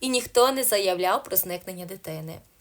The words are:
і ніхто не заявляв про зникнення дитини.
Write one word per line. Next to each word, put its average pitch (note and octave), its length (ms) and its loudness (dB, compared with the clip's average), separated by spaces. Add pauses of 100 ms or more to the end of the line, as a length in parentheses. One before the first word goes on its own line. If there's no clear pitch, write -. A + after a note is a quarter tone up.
і C4 80 -2
ніхто B3 440 4
не C4 120 -2
заявляв F#3+ 600 2
про F#3+ 120 -4
зникнення F3+ 500 -4
дитини. D#3+ 540 -12 (200)